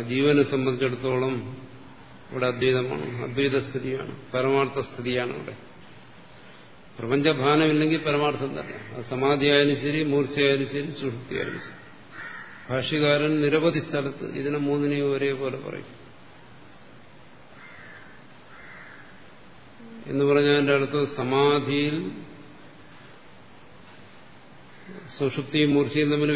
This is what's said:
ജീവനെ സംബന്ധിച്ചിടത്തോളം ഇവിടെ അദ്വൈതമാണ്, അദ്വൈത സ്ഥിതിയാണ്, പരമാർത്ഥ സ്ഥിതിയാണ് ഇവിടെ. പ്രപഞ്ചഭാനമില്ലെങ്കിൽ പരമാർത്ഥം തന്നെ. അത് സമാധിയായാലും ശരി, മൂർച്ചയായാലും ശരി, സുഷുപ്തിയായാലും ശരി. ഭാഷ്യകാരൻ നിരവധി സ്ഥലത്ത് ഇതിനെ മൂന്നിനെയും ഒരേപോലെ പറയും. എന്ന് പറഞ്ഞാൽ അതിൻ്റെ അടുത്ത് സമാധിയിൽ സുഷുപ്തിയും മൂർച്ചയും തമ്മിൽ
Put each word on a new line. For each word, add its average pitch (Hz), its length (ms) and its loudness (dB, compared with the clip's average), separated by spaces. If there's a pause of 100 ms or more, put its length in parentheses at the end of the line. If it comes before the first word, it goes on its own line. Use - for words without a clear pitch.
ജീവനെ 139 420 4
സംബന്ധിച്ചിടത്തോളം 131 840 0 (920)
ഇവിടെ 127 220 -2
അദ്വൈതമാണ്, 131 560 0 (180)
അദ്വൈത 135 400 0
സ്ഥിതിയാണ്, 131 480 -6 (200)
പരമാർത്ഥ 135 440 2 (120)
സ്ഥിതിയാണ് 123 480 -4
ഇവിടെ. 147 180 -10 (1400)
പ്രപഞ്ചഭാനമില്ലെങ്കിൽ 151 1080 4
പരമാർത്ഥം 147 560 0
തന്നെ. - 180 -10 (160)
അത് 120 100 -10 (100)
സമാധിയായാലും 143 720 4
ശരി, 147 160 0 (120)
മൂർച്ചയായാലും 139 640 2
ശരി, 143 160 -4 (100)
സുഷുപ്തിയായാലും - 640 -6
ശരി. - 140 -16 (880)
ഭാഷ്യകാരൻ 147 640 2 (120)
നിരവധി 151 440 2
സ്ഥലത്ത് 139 400 -4 (120)
ഇതിനെ 143 280 -2
മൂന്നിനെയും 143 480 0
ഒരേപോലെ 135 500 -2
പറയും. - 260 -10 (4000)
എന്ന് 135 140 2
പറഞ്ഞാൽ 143 320 6
അതിൻ്റെ 143 200 4
അടുത്ത് 139 220 0 (200)
സമാധിയിൽ 143 760 2 (3250)
സുഷുപ്തിയും 147 580 2
മൂർച്ചയും 143 360 2
തമ്മിൽ 147 240 2